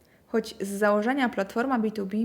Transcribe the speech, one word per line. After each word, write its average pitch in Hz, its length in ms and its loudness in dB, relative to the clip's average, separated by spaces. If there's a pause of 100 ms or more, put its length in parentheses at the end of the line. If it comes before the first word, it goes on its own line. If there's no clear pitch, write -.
(260)
Choć 226 340 -2
z 196 80 -4
założenia 208 600 2
platforma 254 500 -2
B 220 120 2
two 202 160 -4
B 196 180 -4